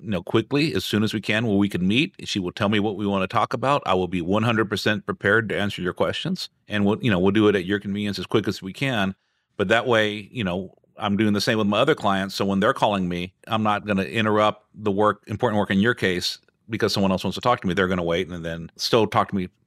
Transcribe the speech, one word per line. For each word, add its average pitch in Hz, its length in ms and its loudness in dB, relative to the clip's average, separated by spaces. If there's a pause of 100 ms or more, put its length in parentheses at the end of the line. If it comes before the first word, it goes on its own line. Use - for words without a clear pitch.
you 90 80 -10
know, 90 140 -2
quickly, 139 500 0
as 92 100 -2
soon 107 200 0
as 104 100 -2
we 110 80 -4
can, 110 260 -2
where 104 80 2
we 101 140 2
can 90 180 -2
meet. 127 260 0 (120)
She - 140 -4
will 87 120 -4
tell - 160 -2
me 104 140 0
what 101 160 -4
we 104 100 -4
wanna 98 200 0
talk 110 260 -2
about. 131 320 0
I 95 80 2
will 92 160 0
be 90 120 -2
one 95 220 0
hundred 113 260 0
percent 107 360 -2
prepared 104 420 2
to 90 100 -4
answer 98 240 -4
your 87 120 -2
questions. - 560 -4 (180)
And 104 180 0
we'll, 101 160 2
you 135 80 2
know, 95 100 4
we'll 95 120 4
do 104 160 6
it 101 80 6
at 92 80 0
your 98 160 -2
convenience 101 400 -6
as 90 60 -8
quick 110 240 0
as - 120 -6
we 95 120 -10
can. 107 420 -2 (400)
But 98 140 0
that 113 180 4
way, 107 440 2
you 123 120 -4
know, 90 300 -4 (260)
I'm 101 180 0
doing 107 160 2
the 104 80 0
same 113 160 0
with 107 100 0
my 104 120 2
other 139 160 4
clients. 98 400 -2
So 101 100 -2
when 98 140 0
they're 113 140 4
calling 101 360 0
me, 87 240 -6 (140)
I'm 110 160 -2
not 104 220 0
gonna 98 180 2
interrupt 107 680 2
the 107 180 -4
work, 104 360 2
important 107 320 0
work 101 120 0
in 98 80 4
your 117 140 4
case 92 460 -2 (300)
because 107 240 0
someone 98 180 2
else 92 120 0
wants 92 120 -4
to - 60 -8
talk 120 200 0
to 95 60 -6
me. 90 60 0
They're 98 140 2
gonna 90 160 -2
wait 85 240 -2
and 85 160 -12
then 82 320 -8
still 113 300 2
talk 101 240 2
to - 60 -4
me. 92 140 -4 (180)